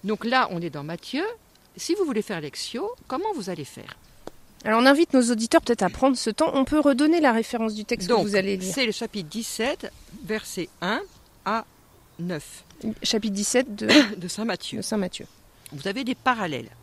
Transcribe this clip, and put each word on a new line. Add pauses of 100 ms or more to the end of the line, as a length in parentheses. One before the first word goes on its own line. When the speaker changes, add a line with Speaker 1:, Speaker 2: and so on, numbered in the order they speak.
Speaker 1:
Donc
là,
on
est
dans
Matthieu. (540)
Si
vous
voulez
faire
lectio, (160)
comment
vous
allez
faire ? (680)
Speaker 2:
Alors,
on
invite
nos (100)
auditeurs
peut-être
à
prendre
ce
temps.
On
peut
redonner
la
référence
du
texte
Speaker 1:
Donc,
Speaker 2:
que
vous
allez
lire.
Speaker 1:
c'est
le
chapitre
dix-sept, (300)
versets (140)
un (420)
à (540)
neuf. (400)
Speaker 2:
Chapitre
dix-sept
de,
Speaker 1:
<coughs>
de
saint
Matthieu.
Speaker 2:
de
saint
Matthieu. (460)
Speaker 1:
Vous
avez
des
parallèles. (120)